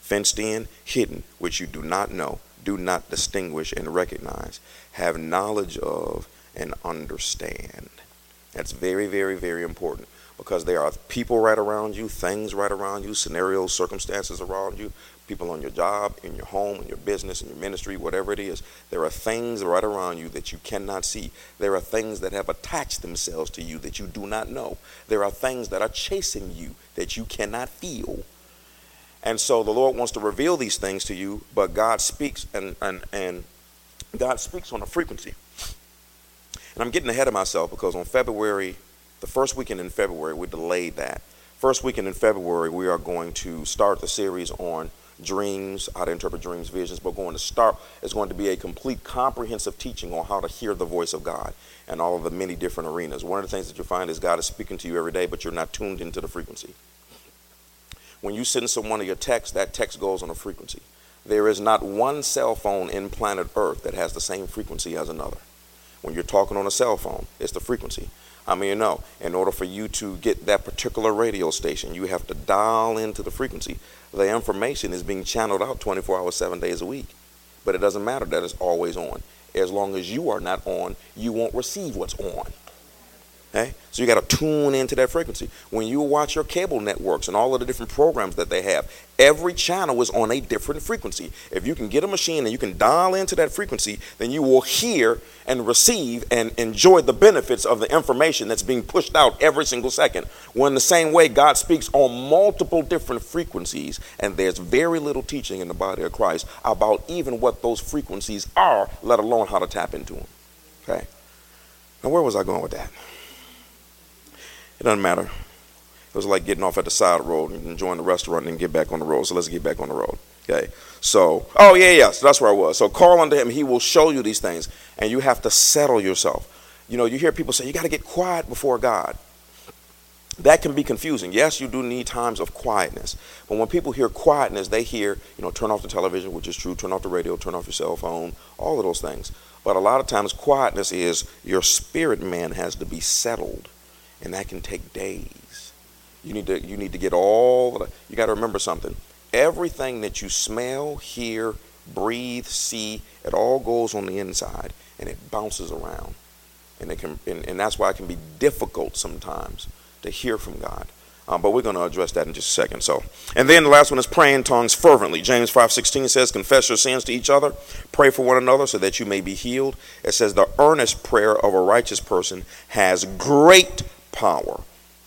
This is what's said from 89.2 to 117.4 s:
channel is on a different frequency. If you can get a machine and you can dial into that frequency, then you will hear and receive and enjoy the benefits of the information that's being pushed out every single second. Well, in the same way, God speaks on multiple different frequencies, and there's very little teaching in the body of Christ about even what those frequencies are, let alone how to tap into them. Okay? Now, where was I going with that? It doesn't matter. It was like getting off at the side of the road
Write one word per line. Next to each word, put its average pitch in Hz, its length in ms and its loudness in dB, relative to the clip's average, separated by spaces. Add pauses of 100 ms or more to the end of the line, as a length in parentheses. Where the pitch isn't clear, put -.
channel 170 480 0
is 117 80 0
on 113 220 2
a 135 80 -2
different 143 420 -6
frequency. 107 480 -8 (220)
If 92 120 -4
you 147 120 -2
can 113 100 -6
get 123 160 2
a 196 60 -2
machine 170 340 0
and 110 80 0
you 120 80 -4
can 95 180 -4
dial 170 380 6
into 190 220 -2
that 165 160 2
frequency, 107 480 -6 (180)
then 117 140 -2
you 151 100 -2
will 131 200 8
hear 131 580 2 (260)
and 123 220 0
receive 123 640 2
and 117 260 2
enjoy 120 440 8
the 127 100 4
benefits 175 520 6
of 113 140 4
the 113 160 0
information 139 540 2
that's 110 160 -2
being 120 180 0
pushed - 320 0
out 143 260 6
every 147 260 4
single 131 260 -2
second. - 340 0 (260)
Well, 131 140 4
in 139 80 2
the 135 60 4
same 165 320 4
way, 160 160 8
God 139 280 8
speaks - 360 0
on 127 360 4
multiple 175 540 4
different 139 400 -4
frequencies, - 800 -8 (180)
and 98 180 -2
there's 95 220 0
very 160 400 2
little 143 240 -4
teaching 123 380 -8
in 87 80 -6
the 87 60 -8
body 92 280 -4
of 87 80 -2
Christ 87 340 0 (200)
about 107 420 2
even 139 320 -4
what 117 240 0
those 117 160 -2
frequencies 101 800 -8
are, 139 340 4 (100)
let 113 200 4
alone 113 260 2
how 95 140 0
to 92 80 -2
tap 87 260 -6
into - 200 -10
them. - 120 -10 (640)
Okay? - 180 -4 (960)
Now, 127 80 0
where 170 120 4
was 120 120 2
I 101 80 2
going 92 180 -2
with 87 120 -6
that? - 180 -10 (1900)
It - 20 -8
doesn't 107 180 4
matter. 90 220 4
It - 920 -14
was 98 120 -4
like 95 180 2
getting 95 200 -2
off 90 120 0
at 92 80 0
the 85 60 -4
side 87 300 4
of - 60 -6
the 85 60 -2
road 78 200 0